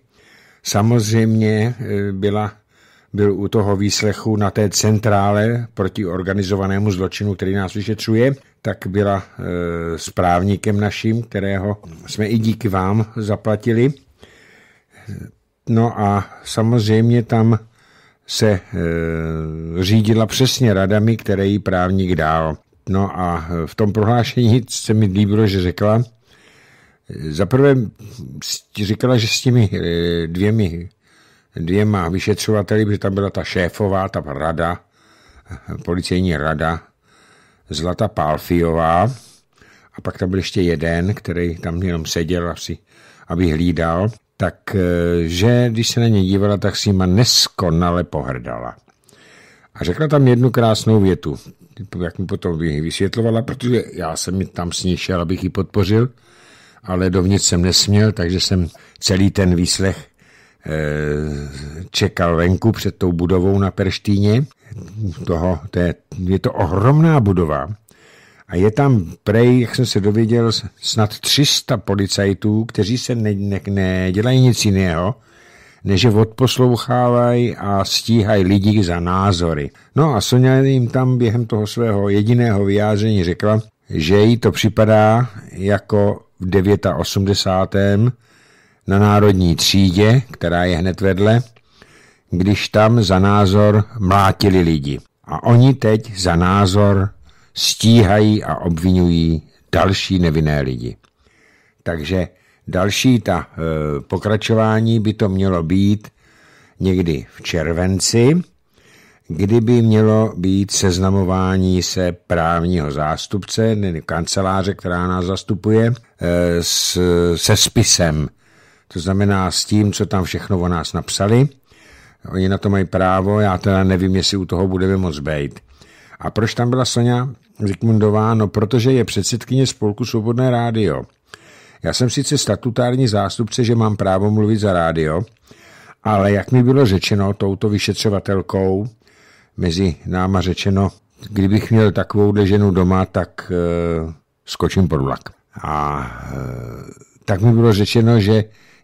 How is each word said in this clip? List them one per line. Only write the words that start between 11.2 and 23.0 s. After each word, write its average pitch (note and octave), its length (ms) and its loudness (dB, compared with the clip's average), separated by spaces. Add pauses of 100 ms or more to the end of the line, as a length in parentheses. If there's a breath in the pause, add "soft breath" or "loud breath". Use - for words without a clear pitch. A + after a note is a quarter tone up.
kterého G2 540 -4 (300)
jsme G#2 200 -4
i A#2 100 0
díky A2 320 -2
vám G2 360 0 (100)
zaplatili. A2+ 760 -2 (1800 loud breath)
No A2+ 300 0
a G2+ 260 0 (180)
samozřejmě A2+ 800 2
tam A2+ 360 2 (680 soft breath)
se, - 220 0
eh, E2 1300 -4
řídila A2 420 2
přesně A#2+ 480 0
radami, G#2 440 2
které G2 300 -2
jí G2+ 120 0
právník F#2 560 0
dal. D#2+ 420 0 (320)
No F#2 300 -2